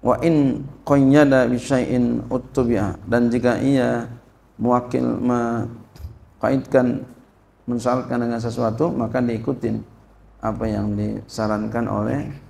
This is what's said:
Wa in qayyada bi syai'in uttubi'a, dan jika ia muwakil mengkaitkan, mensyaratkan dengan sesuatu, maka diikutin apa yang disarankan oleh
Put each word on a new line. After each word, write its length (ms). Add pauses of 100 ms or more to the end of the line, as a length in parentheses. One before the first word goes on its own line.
Wa 160
in 400 (240)
qayyada 640
bi 80
syai'in 720
uttubi'a, 640 (160)
dan 240
jika 240
ia 480 (560)
muwakil 560
mengkaitkan, 1800 (640)
mensyaratkan 560
dengan 160
sesuatu, 560
maka 240
diikutin 640 (640)
apa 240
yang 240
disarankan 960
oleh 400 (200)